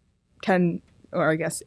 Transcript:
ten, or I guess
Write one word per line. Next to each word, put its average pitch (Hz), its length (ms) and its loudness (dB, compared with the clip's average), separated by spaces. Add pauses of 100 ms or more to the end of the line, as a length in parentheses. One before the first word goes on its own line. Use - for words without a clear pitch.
(420)
ten, 180 400 2 (300)
or 160 200 0
I 160 40 2
guess 160 320 -6